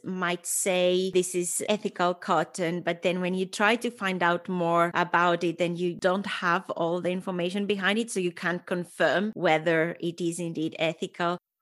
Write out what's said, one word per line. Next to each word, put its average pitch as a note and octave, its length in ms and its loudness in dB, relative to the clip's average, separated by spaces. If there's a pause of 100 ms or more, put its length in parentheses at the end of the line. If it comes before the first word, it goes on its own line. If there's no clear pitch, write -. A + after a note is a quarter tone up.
might F3+ 420 -2
say, F3+ 680 2
"This F3+ 200 2
is F3 340 -2
ethical F#3 460 0
cotton," E3+ 680 -2
but E3+ 200 -4
then F3+ 180 0
when F#3 140 0
you F#3 120 -2
try G#3 280 2
to A#3+ 160 -2
find F#3 320 -4
out F3 260 2
more E3+ 460 2
about F3 480 2
it, E3+ 160 -2
then F3 160 0
you F3 200 -2
don't F#3+ 320 0
have F#3 440 0
all E3+ 300 -2
the F3+ 100 -2
information F#3 560 -2
behind G3 320 0
it, A#3 120 -2
so G3 100 -2
you F3 100 0
can't F3 360 -4
confirm F3 680 0
whether D#3+ 640 2
it E3+ 220 -6
is E3+ 180 -2
indeed E3 400 -4
ethical. F3 600 -2 (240)